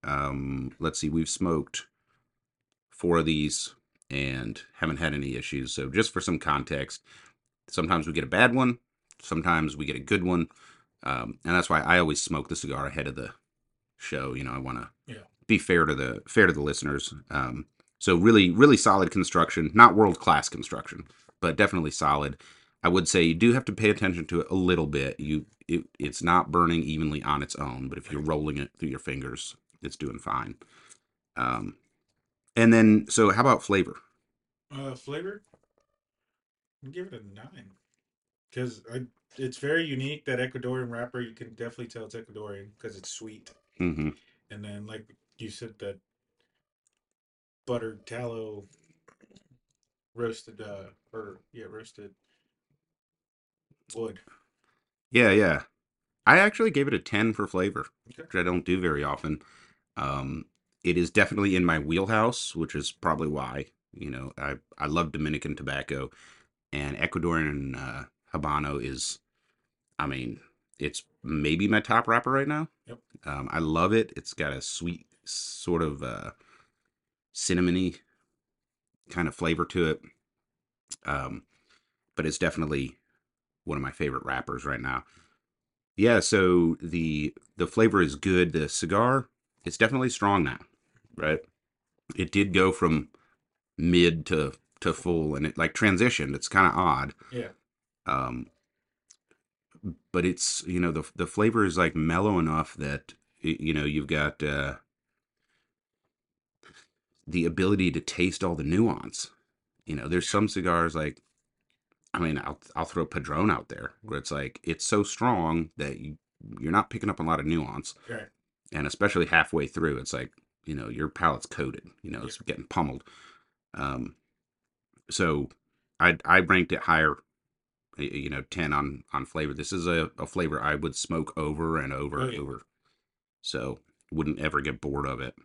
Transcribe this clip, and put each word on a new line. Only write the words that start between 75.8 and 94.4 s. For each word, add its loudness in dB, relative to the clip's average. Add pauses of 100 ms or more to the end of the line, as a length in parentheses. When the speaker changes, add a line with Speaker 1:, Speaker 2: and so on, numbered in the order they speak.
Speaker 1:
of, -4
uh, -10 (1000)
cinnamony 0 (1080)
kind -2
of -10
flavor 0
to 0
it. -4 (1040)
Um, -6 (720)
but -4
it's -4
definitely -2 (680)
one -6
of -4
my -6
favorite -6
wrappers -6
right -6
now. -6 (920)
Yeah, 4
so 4
the, -2 (220)
the -2
flavor 4
is 2
good. 2
The 0
cigar, 0 (340)
it's -8
definitely 2
strong 2
now, -4 (560)
right? 0 (760)
It -2
did 2
go 6
from 2 (680)
mid 4
to, -2 (280)